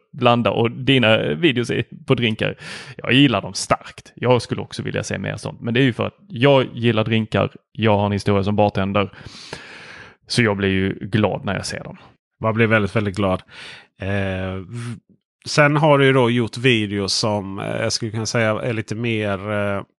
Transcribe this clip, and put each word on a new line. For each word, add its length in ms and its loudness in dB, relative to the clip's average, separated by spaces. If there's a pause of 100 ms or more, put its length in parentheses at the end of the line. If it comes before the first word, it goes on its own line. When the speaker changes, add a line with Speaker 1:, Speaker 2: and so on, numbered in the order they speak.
(120)
Speaker 1:
blanda. 380 2
Och 200 0
dina 480 4 (160)
videos 360 0
är 140 -2 (220)
på 80 4
drinkar, 400 0 (420)
jag 160 -4
gillar 300 4
dem 120 -12
starkt. 600 -6
Jag 280 2
skulle 180 -6
också 220 -10
vilja 200 -4
se 160 -8
mer 180 -6
sånt. 240 -12
Men 140 -4
det 60 4
är 40 6
ju 80 2
för 140 -4
att 100 -10 (120)
jag 440 4
gillar 320 2
drinkar, 460 0 (220)
jag 240 2
har 100 2
en 60 0
historia 320 0
som 120 0
bartender. 560 0 (1120)
Så 160 0
jag 140 2
blir 120 0
ju 240 0
glad 520 -2
när 120 -4
jag 100 -8
ser 180 -10
dem. 120 -16 (440)
Speaker 2:
Man 140 -2
blir 120 4
väldigt, 300 2
väldigt 200 -2
glad. 260 0 (580)
Eh, 540 -4
v-, 440 -10 (480)
sen 300 4
har 220 6
du 80 6
ju 60 6
då 180 4
gjort 260 -2
videos 580 0
som, 440 -2
eh, 240 -4
jag 100 -2
skulle 180 -6
kunna 160 -6
säga 360 0
är 100 -4
lite 220 -6
mer, 580 -2
eh, 300 -2 (160)